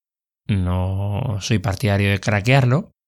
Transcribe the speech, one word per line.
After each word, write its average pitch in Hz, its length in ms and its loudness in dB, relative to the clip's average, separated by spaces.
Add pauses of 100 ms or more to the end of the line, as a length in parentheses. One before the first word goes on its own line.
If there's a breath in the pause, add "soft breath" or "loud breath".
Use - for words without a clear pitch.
(480)
no 98 920 -2
soy 113 160 0
partidario 101 540 0
de 98 80 0
craquearlo, 123 720 2 (160)